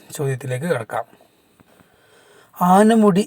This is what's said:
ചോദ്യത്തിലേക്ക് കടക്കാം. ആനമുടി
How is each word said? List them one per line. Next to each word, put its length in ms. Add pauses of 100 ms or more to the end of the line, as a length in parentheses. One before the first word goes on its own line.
(160)
ചോദ്യത്തിലേക്ക് 560
കടക്കാം. 320 (1500)
ആനമുടി 720